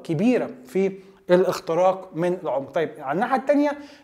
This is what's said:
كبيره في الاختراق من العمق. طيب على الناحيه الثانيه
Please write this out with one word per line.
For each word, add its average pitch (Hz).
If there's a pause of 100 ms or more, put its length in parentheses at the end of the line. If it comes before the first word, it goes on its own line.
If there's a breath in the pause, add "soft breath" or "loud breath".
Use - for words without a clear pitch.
كبيره 175 (160)
في 190 (380 loud breath)
الاختراق 180
من 175 (100)
العمق. 135
طيب 156
على 139
الناحيه 240
الثانيه 294 (260 loud breath)